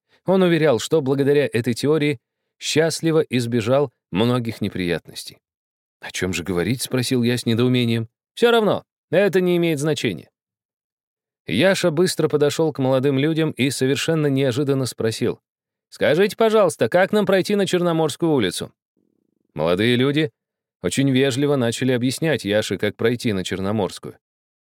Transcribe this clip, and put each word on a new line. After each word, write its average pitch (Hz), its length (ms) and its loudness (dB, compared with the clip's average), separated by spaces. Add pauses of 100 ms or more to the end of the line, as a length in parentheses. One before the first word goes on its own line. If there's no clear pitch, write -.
(240)
Он 190 180 2
уверял, 160 360 4
что 156 240 0
благодаря 139 440 2
этой 120 280 -2
теории 147 440 0 (400)
счастливо 160 640 0
избежал 120 720 0 (180)
многих 117 500 -2
неприятностей. 90 800 -6 (640)
"О - 100 -16
чём 90 220 -4
же 87 100 -6
говорить?" — 92 400 -2
спросил 127 400 -2
я 120 140 0
с - 80 -8
недоумением. 117 640 0 (260)
"Всё 233 160 2
равно, 208 340 2 (260)
это 190 300 2
не 180 180 2
имеет 165 200 0
значения". 131 520 -4 (1160)
Яша 175 440 2
быстро 156 380 0
подошёл 147 440 0
к - 60 -8
молодым 131 400 2
людям 156 320 0
и 135 200 -2
совершенно 143 580 0
неожиданно 135 580 0
спросил: 110 540 -4 (480)
"Скажите, 160 480 0
пожалуйста, 208 520 2
как 185 240 2
нам 208 140 2
пройти 190 300 2
на 196 100 0
Черноморскую 165 640 0
улицу?" 104 400 -2 (800)
Молодые 90 420 2
люди 139 340 0 (520)
очень 139 280 0
вежливо 139 460 0
начали 123 360 -2
объяснять 127 520 -2
Яше, 101 340 -2
как 107 180 -4
пройти 117 360 -2
на 95 100 -2
Черноморскую. 95 720 -6 (460)